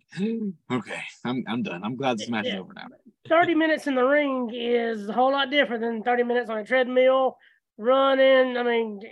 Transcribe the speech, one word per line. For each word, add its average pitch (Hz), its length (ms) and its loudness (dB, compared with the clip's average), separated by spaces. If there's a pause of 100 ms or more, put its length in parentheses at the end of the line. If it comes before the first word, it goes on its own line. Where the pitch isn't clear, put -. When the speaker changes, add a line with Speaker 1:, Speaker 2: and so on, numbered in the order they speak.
Speaker 1:
<gasps> 208 600 -6
"Okay, 107 300 -6 (240)
I'm, 123 220 -4
I'm 117 160 -4
done. 90 200 -8
I'm 117 140 -8
glad 123 220 -2
this 117 100 -10
match 110 160 -4
is 101 80 -4
Speaker 2:
Yeah. 98 60 -8
Speaker 1:
over 90 140 -16
now." - 140 -16 (400)
Speaker 2:
Thirty 339 260 2
minutes 311 320 0
in 285 80 -2
the 254 100 2
ring 269 520 2
is 233 520 -2
a 214 60 -6
whole 254 180 2
lot 277 200 -2
different 254 300 0
than 233 200 -4
thirty 240 220 2
minutes 240 260 -2
on 226 80 -4
a 214 80 -6
treadmill, 254 720 2 (400)
running. 262 800 4
I 240 60 -2
mean, 226 380 -2 (100)